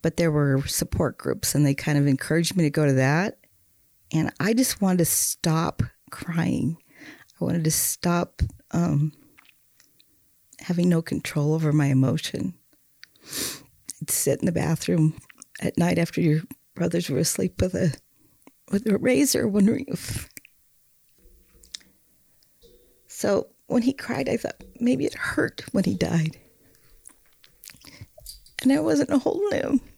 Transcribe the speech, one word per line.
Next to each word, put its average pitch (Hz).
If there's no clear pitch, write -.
But 165
there 170
were 143
support -
groups, -
and 147
they 139
kind 147
of 143
encouraged 160
me 175
to 147
go 151
to 139
that. 143
And 156
I 208
just 247
wanted 185
to 165
stop -
crying. -
I 170
wanted 170
to 160
stop, -
um, 156
having 175
no 165
control 151
over 160
my 147
emotion. 135
I'd -
sit -
in -
the 185
bathroom 160
at -
night 175
after 170
your 160
brothers 170
were 143
asleep 185
with 185
a, 180
with 202
a 202
razor, 254
wondering 208
if. -
So -
when 240
he 254
cried, -
I 226
thought -
maybe 247
it -
hurt -
when 190
he 196
died. 165
And 262
I 294
wasn't 302
holding 381
him. -